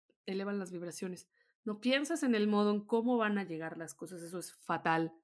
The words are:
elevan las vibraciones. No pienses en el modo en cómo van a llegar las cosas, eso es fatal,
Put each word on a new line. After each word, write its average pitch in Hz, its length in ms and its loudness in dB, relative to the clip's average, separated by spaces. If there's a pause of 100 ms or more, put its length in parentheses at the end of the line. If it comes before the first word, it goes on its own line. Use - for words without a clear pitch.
(260)
elevan 196 320 -2
las 185 140 -8
vibraciones. 175 580 -8 (360)
No 208 160 -4
pienses 294 420 2
en 247 100 4
el 214 140 4
modo 208 240 4
en 208 120 2
cómo 233 340 2
van 208 200 2
a 196 60 0
llegar 165 340 -6
las 165 160 -10
cosas, 170 300 -10
eso 175 160 -6
es - 160 -10
fatal, 165 580 0 (100)